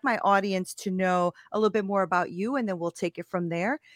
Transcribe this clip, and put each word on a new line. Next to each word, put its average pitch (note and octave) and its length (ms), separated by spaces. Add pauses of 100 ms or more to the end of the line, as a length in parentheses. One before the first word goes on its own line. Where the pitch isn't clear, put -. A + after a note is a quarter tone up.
my A#3+ 140
audience G3 560
to - 180
know F3+ 400 (180)
a - 80
little G#3+ 120
bit G#3+ 140
more G3 180
about C#3+ 280
you, G#3 240
and A#3+ 140
then F3+ 100
we'll E3+ 140
take - 260
it E3+ 80
from F3 220
there. F#3 320 (160)